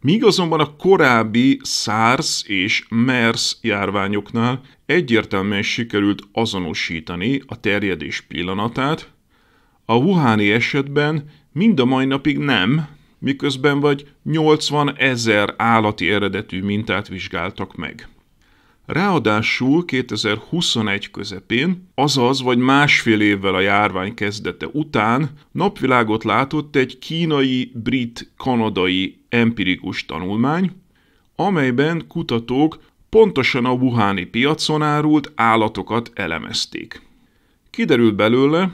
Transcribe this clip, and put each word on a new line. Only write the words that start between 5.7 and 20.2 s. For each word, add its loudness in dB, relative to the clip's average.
azonosítani -4
a -14
terjedés -4
pillanatát, -6
a 2
wuhani 2
esetben -2
mind 2
a 6
mai 2
napig 0
nem, 0
miközben -2
vagy 0
nyolcvanezer 2
állati 2
eredetű -2
mintát -2
vizsgáltak -8
meg. -12
Ráadásul 0
kétezerhuszonegy -2